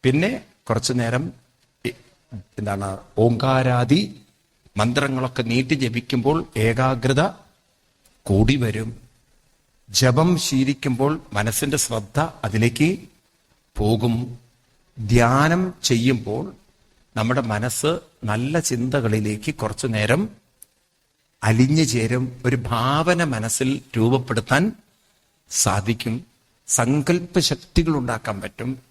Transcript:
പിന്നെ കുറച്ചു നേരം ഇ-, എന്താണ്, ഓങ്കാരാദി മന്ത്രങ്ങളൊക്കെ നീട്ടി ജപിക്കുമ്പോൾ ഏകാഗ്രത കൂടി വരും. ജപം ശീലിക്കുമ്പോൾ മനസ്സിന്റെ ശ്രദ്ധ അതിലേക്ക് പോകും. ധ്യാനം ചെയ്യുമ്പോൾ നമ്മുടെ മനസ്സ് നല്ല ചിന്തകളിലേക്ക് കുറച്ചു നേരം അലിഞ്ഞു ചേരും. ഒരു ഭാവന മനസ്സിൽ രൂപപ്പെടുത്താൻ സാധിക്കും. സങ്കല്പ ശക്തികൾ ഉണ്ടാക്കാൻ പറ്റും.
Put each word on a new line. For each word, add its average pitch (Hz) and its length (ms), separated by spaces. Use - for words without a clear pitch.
പിന്നെ 165 380
കുറച്ചു 123 240
നേരം 123 400
ഇ-, 120 60
എന്താണ്, 101 640
ഓങ്കാരാദി 127 1040
മന്ത്രങ്ങളൊക്കെ 127 680
നീട്ടി 123 300
ജപിക്കുമ്പോൾ 127 720
ഏകാഗ്രത 127 720
കൂടി 110 320
വരും. 110 440
ജപം 139 480
ശീലിക്കുമ്പോൾ 135 840
മനസ്സിന്റെ 113 440
ശ്രദ്ധ 110 420
അതിലേക്ക് 120 800
പോകും. 117 600
ധ്യാനം 135 760
ചെയ്യുമ്പോൾ 120 680
നമ്മുടെ 123 240
മനസ്സ് 120 580
നല്ല 123 360
ചിന്തകളിലേക്ക് 117 960
കുറച്ചു 107 320
നേരം 117 420
അലിഞ്ഞു 131 400
ചേരും. 120 640
ഒരു 123 100
ഭാവന 143 680
മനസ്സിൽ 131 580
രൂപപ്പെടുത്താൻ 127 720
സാധിക്കും. 110 760
സങ്കല്പ 147 720
ശക്തികൾ 156 580
ഉണ്ടാക്കാൻ 113 440
പറ്റും. 123 380